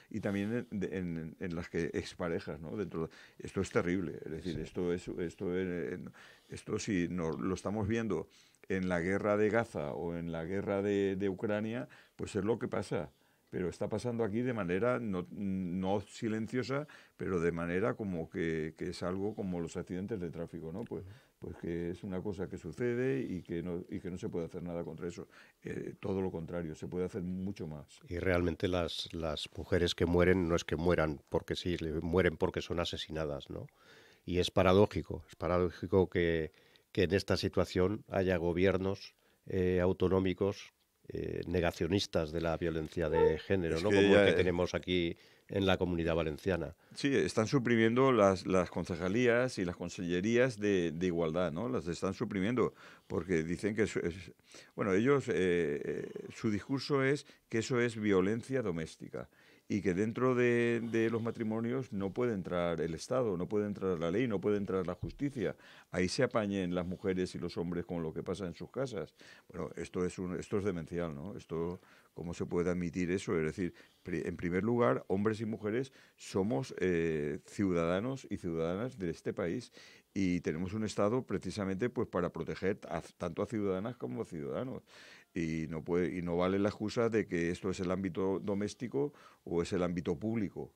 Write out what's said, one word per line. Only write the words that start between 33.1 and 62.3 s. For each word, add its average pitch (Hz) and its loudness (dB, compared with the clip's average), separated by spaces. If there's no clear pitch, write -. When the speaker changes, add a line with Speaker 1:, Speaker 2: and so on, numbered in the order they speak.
Speaker 2:
¿no? - -8
Y 87 2
es 85 2
paradójico, 92 6
es - -20
paradójico 90 2
que, 82 2
que 95 4
en 82 2
esta 95 2
situación 92 0
haya 95 2
gobiernos, 90 2
eh, 90 2
autonómicos, 95 2
eh, 82 -4
negacionistas 85 2
de 82 -2
la 82 2
violencia 80 0
de 80 4
género, 85 0
Speaker 1:
Es 82 0
Speaker 2:
¿no? 101 2
Speaker 1:
que 101 6
Speaker 2:
Como 101 8
el 98 10
Speaker 1:
ya, 101 10
Speaker 2:
que 92 8
Speaker 1:
eh, - 6
Speaker 2:
tenemos 87 2
aquí 87 0
en 98 0
la 92 4
Comunidad 85 0
Valenciana. 80 0
Speaker 1:
Sí, 139 0
están 107 2
suprimiendo 120 4
las, 98 6
las 90 4
concejalías 110 2
y 98 0
las 87 -2
consellerías 98 2
de, 95 2
de 85 0
igualdad, 85 2
¿no? 101 -4
Las 90 -2
están 92 -2
suprimiendo 101 0
porque 85 0
dicen 87 -2
que 104 4
eso - -2
es... 85 -2
Bueno, 107 0
ellos, 123 4
eh, 110 0
eh, - -4
su 113 0
discurso 135 0
es 139 0
que 113 0
eso 117 0
es 117 0
violencia 107 4
doméstica 80 -6
y 107 0
que 95 4
dentro 117 2
de, 120 4
de 113 4
los 113 -2
matrimonios 117 -2
no 98 -2
puede 123 0